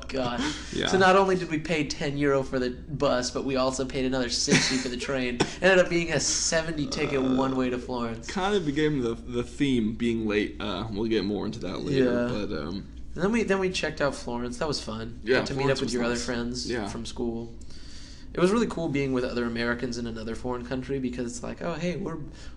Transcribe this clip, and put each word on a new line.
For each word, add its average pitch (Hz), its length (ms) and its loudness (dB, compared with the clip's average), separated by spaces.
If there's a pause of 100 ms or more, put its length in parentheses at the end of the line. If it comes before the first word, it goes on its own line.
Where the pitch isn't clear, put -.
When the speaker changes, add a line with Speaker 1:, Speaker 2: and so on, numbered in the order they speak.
Speaker 1:
God." 123 320 -2 (320)
Speaker 2:
Yeah. - 140 0
Speaker 1:
So 185 120 4
not 185 180 8
only 190 180 6
did 175 160 0
we 156 80 0
pay 156 300 0
ten 143 280 -2
euro 139 280 4
for 135 160 -2
the 123 100 0
bus, 123 640 0
but 135 120 -2
we 135 120 0
also 131 280 2
paid 131 200 -2
another 127 240 0
sixty - 480 2
for 127 140 -2
the 123 80 -4
train. 123 380 -2
It 120 100 2 (160)
ended 185 180 8
up 175 100 4
being 170 220 0
a 143 80 2
seventy 160 680 0
ticket 143 320 0
Speaker 2:
Uh, 131 160 2
Speaker 1:
one 131 220 2
way 127 140 2
to 123 80 -2
Florence. 120 500 -6
Speaker 2:
kind 202 260 0
of 185 100 2
became 147 380 2
the, 117 120 0 (120)
the 120 160 -2
theme 120 520 2
being 113 340 0
late. 104 320 2
Uh, 98 320 -4
we'll 107 160 0
get 107 160 4
more 98 220 0
into 110 140 -4
that 87 240 -4
later. 135 200 4
Speaker 1:
Yeah. 120 420 0
Speaker 2:
But, 95 100 -4
um, 78 200 -4 (380)
Speaker 1:
And 156 100 -2
then 208 80 2
we, 233 120 2
then 196 160 2
we 185 100 0
checked 151 320 -4
out 135 120 2
Florence. 120 440 -6
That 165 100 -2
was 139 100 0
fun. 110 460 -8
Speaker 2:
Yeah, 123 140 4
Speaker 1:
Got - 80 0
to 143 80 -4
meet 135 80 0
Speaker 2:
Florence 135 160 4
Speaker 1:
up - 20 -2
with 135 60 0
Speaker 2:
was 113 80 -2
Speaker 1:
your 120 80 2
Speaker 2:
nice. 117 80 2
Speaker 1:
other 117 100 0
friends 120 500 -4
Speaker 2:
Yeah. 113 180 -2
Speaker 1:
from 113 180 -6
school. 117 440 -4 (840)
It 160 60 -2
was 180 100 6
really 220 160 4
cool 165 240 -2
being 139 240 0
with 123 100 2
other 117 220 0
Americans 120 500 -2
in 117 100 -4
another 113 280 -6
foreign 123 320 -4
country 135 320 -4
because 120 340 -4
it's - 100 -10
like, 117 200 -8
"Oh, 170 100 -2
hey, 165 240 -2
we're, 160 220 -6 (380)